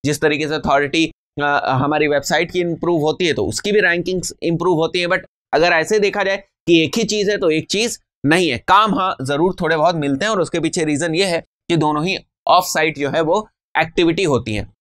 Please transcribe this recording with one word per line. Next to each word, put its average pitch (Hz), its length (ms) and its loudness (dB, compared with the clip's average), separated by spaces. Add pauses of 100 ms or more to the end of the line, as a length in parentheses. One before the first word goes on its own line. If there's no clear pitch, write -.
जिस 147 160 -2
तरीके 151 260 0
से 151 80 -4
अथॉरिटी, 143 500 0 (360)
अ, 143 180 0 (140)
हमारी 147 340 0
वेबसाइट 151 440 -2
की 180 80 -2
इम्प्रूव 170 420 -2
होती 156 240 0
है 151 80 2
तो 104 120 -2
उसकी 113 260 -4
भी 208 80 4
रैंकिंग्स 175 540 -2 (100)
इम्प्रूव 170 340 0
होती 165 220 0
है। 175 80 -2
But 180 120 0 (340)
अगर 170 200 4
ऐसे 165 260 2
देखा 202 240 0
जाए 196 140 -2
कि 170 460 2
एक 151 140 -2
ही 233 60 0
चीज 208 260 -2
है 202 80 -2
तो 190 120 0
एक 156 200 -2
चीज 214 300 -2 (260)
नहीं 165 240 4
है, 120 80 -2 (100)
काम 202 280 4
हाँ 190 260 -2
जरूर 147 400 0
थोड़े 165 140 0
बहुत 165 200 2
मिलते 143 300 -2
हैं 220 60 0
और 202 100 -2
उसके 165 180 -4
पीछे 160 240 -2
रीजन 151 320 -2
ये 190 100 2
है 170 140 -2 (300)
कि 170 80 2
दोनों 151 280 0
ही 190 120 -2 (300)
ऑफ 175 160 4
साइट 156 340 -2
जो 139 120 -2
है 151 120 0
वो 180 260 0 (280)
एक्टिविटी 165 480 0
होती 120 320 0
है। 101 100 -6 (160)